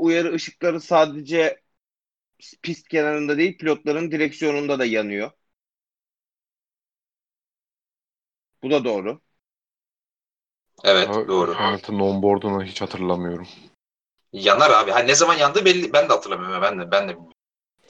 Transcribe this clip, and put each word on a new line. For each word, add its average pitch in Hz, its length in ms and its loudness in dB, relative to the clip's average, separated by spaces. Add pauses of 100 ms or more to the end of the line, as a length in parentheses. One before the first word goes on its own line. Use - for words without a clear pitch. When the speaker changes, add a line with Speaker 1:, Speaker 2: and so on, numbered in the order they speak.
Speaker 1:
uyarı 170 280 0
ışıkları 165 480 -4
sadece 156 800 0 (1000)
pist - 260 -12
kenarında 151 500 -2
değil, 170 200 0
pilotların 151 540 -4
direksiyonunda 147 680 -2
da 127 60 0
yanıyor. 107 460 -4 (3250)
Bu 131 80 -2
da 143 140 2
doğru. 107 360 -4 (1600)
Speaker 2:
Evet, 98 260 4
Speaker 3:
Ama 107 180 -2
Speaker 2:
doğru. 90 280 2
Speaker 3:
Hamilton'ın 101 440 -4
onboard'unu 98 640 0
hiç 95 180 -10
hatırlamıyorum. 90 680 -4 (880)
Speaker 2:
Yanar 104 360 4
abi. 107 220 4
Ha, 120 80 2
ne 127 160 2
zaman 165 200 4
yandı 151 300 0
belli. 180 280 2
Ben 147 160 4
de 123 40 4
hatırlamıyorum. 92 480 -4
Ben 101 180 -2
de, 87 120 -8
ben 101 120 2
de 95 80 -8
bilmiyorum. 85 220 -18 (560)